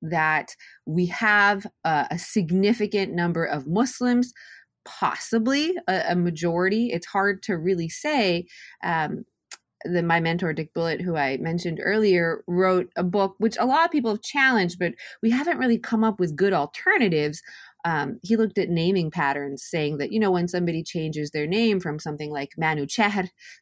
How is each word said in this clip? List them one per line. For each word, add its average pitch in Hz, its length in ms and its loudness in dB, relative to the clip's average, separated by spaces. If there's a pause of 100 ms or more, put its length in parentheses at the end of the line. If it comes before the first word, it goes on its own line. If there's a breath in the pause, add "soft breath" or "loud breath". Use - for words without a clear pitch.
that 156 540 -2 (320 loud breath)
we 170 180 0
have, 202 600 2 (180)
uh, 156 240 2
a 170 80 -4
significant 202 960 0
number 170 320 0
of 143 220 -4
Muslims, 247 640 0 (500 loud breath)
possibly 269 920 -2 (120)
a, 185 220 0
a 175 60 0
majority. 175 760 0
It's 170 140 -4
hard 196 380 -2
to 196 120 -2
really 165 340 -2
say. 185 560 0 (380 loud breath)
Um, 160 420 -4 (580)
the, 175 180 0
my 170 180 2
mentor, 165 320 0
Dick 156 220 -6
Bullitt, 165 280 -2
who 180 140 -2
I 135 220 0
mentioned 165 460 -4
earlier, 185 640 2
wrote 180 480 2
a 185 80 -2
book, 190 340 0
which 220 220 0
a 226 60 2
lot 302 200 4
of 339 60 -2
people 262 200 2
have - 120 -4
challenged, 233 560 2
but 175 140 0 (280 loud breath)
we 226 80 2
haven't 285 300 0
really 240 180 4
come 226 260 0
up 214 160 0
with 160 160 0
good 190 180 2
alternatives. 160 880 0 (400 loud breath)
Um, 147 400 -2
he 208 120 2
looked 214 220 2
at 185 120 0
naming 170 420 2
patterns, 143 520 -2
saying 151 360 -2
that, 143 120 -4
you 220 80 0
know, 202 120 4
when 175 160 2
somebody 175 340 -2
changes 156 480 -6
their 151 160 -4
name 208 340 2
from 151 200 -6
something 147 320 -8
like 139 260 -6
Manu 156 300 0
Chehr 202 420 0 (320 loud breath)